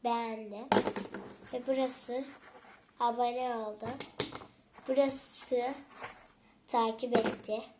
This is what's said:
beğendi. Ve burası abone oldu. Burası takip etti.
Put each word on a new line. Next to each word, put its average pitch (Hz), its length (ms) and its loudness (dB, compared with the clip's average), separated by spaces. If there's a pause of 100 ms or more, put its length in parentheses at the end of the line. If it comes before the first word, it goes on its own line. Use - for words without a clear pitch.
beğendi. 226 540 -4 (920)
Ve 247 140 -6
burası 262 580 2 (760)
abone 240 560 0
oldu. 214 300 -8 (1000)
Burası 262 760 2 (1040)
takip 233 500 2
etti. 220 440 -2 (180)